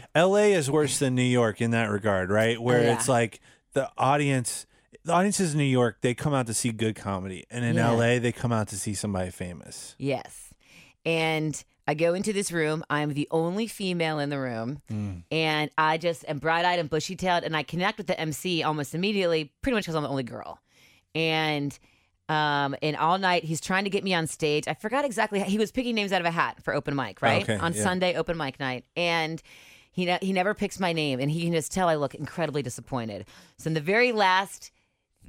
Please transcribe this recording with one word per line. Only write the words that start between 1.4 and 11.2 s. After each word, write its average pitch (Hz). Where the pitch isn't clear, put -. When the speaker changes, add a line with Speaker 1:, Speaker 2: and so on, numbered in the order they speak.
Speaker 1:
in 117
that 113
regard, 98
right? 113
Where 123
Speaker 2:
Oh, 117
yeah. 117
Speaker 1:
it's 117
like 117
the 135
audience, 135
the 165
audiences 185
in 151
New 147
York, 123
they 123
come 147
out 131
to 113
see 117
good 110
comedy. 95
And 120
in 117
Speaker 2:
Yeah. 117
Speaker 1:
L 117
A, 120
they 120
come 120
out 110
to 101
see 107
somebody 95
famous. -
Speaker 2:
Yes. -
And 160